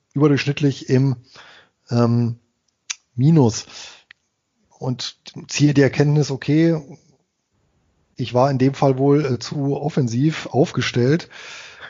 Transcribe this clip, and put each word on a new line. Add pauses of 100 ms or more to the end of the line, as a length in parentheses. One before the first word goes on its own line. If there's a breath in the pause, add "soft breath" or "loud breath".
(120)
überdurchschnittlich
im, (760 loud breath)
ähm, (800)
Minus (1120 loud breath)
und (320)
ziehe
die
Erkenntnis,
okay, (1300)
ich
war
in
dem
Fall
wohl,
äh,
zu
offensiv
aufgestellt. (600 loud breath)